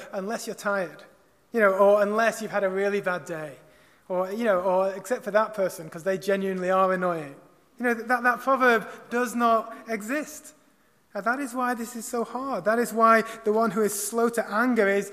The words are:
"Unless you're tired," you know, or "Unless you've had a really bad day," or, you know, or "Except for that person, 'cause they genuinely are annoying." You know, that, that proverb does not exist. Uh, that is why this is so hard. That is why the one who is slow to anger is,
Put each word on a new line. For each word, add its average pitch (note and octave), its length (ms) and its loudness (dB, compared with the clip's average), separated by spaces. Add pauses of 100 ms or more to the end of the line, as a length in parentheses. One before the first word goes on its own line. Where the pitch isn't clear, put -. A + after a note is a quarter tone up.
(120)
"Unless G#3 340 -8
you're G#3+ 80 -8
tired," F#3+ 480 -4 (500)
you A#3 60 -2
know, G3+ 140 6
or G3+ 300 6
"Unless G#3+ 380 0
you've G3 120 -8
had G3+ 100 0
a F#3+ 60 2
really G3 320 0
bad F3+ 240 -4
day," D#3 320 -10 (520)
or, F#3 220 -2
you A3+ 140 -4
know, G3 160 4
or F#3+ 340 2
"Except F#3+ 300 -6
for G3+ 80 -6
that G#3+ 220 2
person, F3 360 -4
'cause E3 140 -12
they F#3+ 140 0
genuinely F#3+ 520 -2
are F#3+ 220 4
annoying." E3+ 420 -2 (440)
You A#3+ 60 -4
know, A#3+ 100 2
that, A#3 280 -2
that A#3+ 180 2
proverb B3 480 2 (220)
does A#3+ 240 -2
not A3+ 400 2 (140)
exist. A3+ 680 -8 (580)
Uh, G3+ 100 -8
that A#3+ 180 -2
is B3+ 120 -8
why B3 220 -2
this A#3 220 -10
is A3 100 -10
so A#3 160 -2
hard. B3 420 -6
That A3 140 2
is A#3+ 140 -2
why A3+ 320 6 (200)
the G#3 80 2
one A3 200 2
who G#3+ 100 0
is G3+ 100 0
slow A#3 380 0
to A3+ 180 -4
anger A3 400 2
is, G3+ 240 0